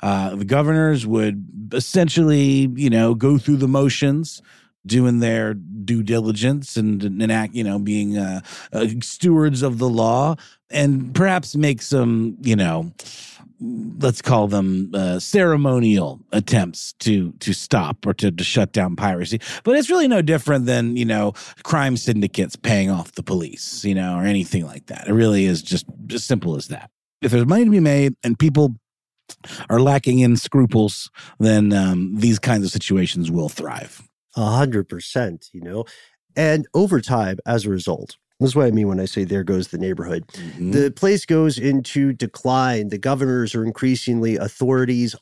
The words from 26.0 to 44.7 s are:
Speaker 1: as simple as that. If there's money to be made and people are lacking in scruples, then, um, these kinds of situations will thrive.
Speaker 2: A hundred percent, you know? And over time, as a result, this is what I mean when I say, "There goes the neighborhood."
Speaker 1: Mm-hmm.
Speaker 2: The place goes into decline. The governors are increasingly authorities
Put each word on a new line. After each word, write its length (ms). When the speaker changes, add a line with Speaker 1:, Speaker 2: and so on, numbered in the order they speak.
Speaker 1:
as 120
simple 320
as 120
that. 220
If 100
there's 140
money 200
to 60
be 80
made 440
and 140
people 380
are 100
lacking 400
in 160
scruples, 760
then, 320
um, 440
these 240
kinds 260
of 60
situations 600
will 180
thrive. 520
Speaker 2:
A 100
hundred 440
percent, 640
you 80
know? 240
And 380
over 260
time, 460
as 200
a 40
result, 480
this 100
is 60
what 100
I 60
mean 160
when 120
I 60
say, 180
"There 200
goes 240
the 100
neighborhood." 500
Speaker 1:
Mm-hmm. 440
Speaker 2:
The 200
place 340
goes 320
into 540
decline. 800
The 80
governors 560
are 100
increasingly 720
authorities 880